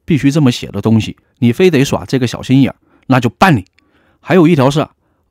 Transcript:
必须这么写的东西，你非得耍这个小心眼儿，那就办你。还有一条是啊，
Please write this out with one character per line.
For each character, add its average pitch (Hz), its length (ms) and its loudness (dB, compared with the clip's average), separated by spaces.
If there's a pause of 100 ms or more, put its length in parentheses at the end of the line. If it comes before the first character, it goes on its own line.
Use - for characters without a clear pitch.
必 - 120 -2
须 139 140 0
这 156 100 0
么 127 120 2
写 - 160 -10
的 98 120 -10
东 110 200 0
西， - 160 -8 (220)
你 120 140 0
非 185 160 2
得 143 160 0
耍 - 200 -4
这 127 160 -4
个 123 80 -2
小 - 120 -12
心 131 220 2
眼 110 80 0
儿， - 60 -12 (320)
那 131 100 2
就 127 100 0
办 180 280 0
你。 92 80 -4 (560)
还 - 160 -2
有 170 100 4
一 175 80 2
条 139 160 2
是 139 100 -2
啊， 104 100 -6 (400)